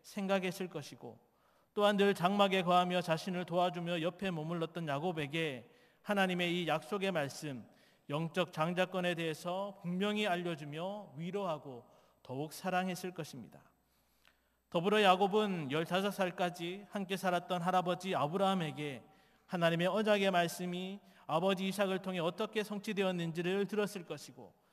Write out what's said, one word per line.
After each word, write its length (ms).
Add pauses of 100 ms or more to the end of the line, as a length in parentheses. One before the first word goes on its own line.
생각했을 680
것이고, 500 (560)
또한 220
늘 180
장막에 480
거하며 380
자신을 440
도와주며 560
옆에 300
머물렀던 560
야곱에게 840 (320)
하나님의 640
이 40
약속의 440
말씀, 520 (460)
영적 440
장자권에 600
대해서 680
분명히 440
알려주며 920
위로하고 680 (380)
더욱 300
사랑했을 580
것입니다. 480 (1120)
더불어 340
야곱은 680
열다섯 420
살까지 760
함께 280
살았던 440
할아버지 540
아브라함에게 880 (420)
하나님의 420
언약의 440
말씀이 680 (280)
아버지 400
이삭을 320
통해 200
어떻게 440
성취되었는지를 1040
들었을 380
것이고, 480 (180)